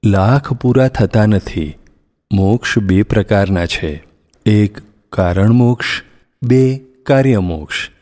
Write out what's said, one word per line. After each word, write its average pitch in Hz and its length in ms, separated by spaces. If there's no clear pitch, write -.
લાખ 104 500
પૂરા 127 340
થતા 107 380
નથી. 92 520
મોક્ષ 98 460
બે 95 260
પ્રકારના 98 640
છે, - 260
એક 104 360
કારણ 95 400
મોક્ષ, 120 500
બે 127 200
કાર્ય 135 340
મોક્ષ. 82 500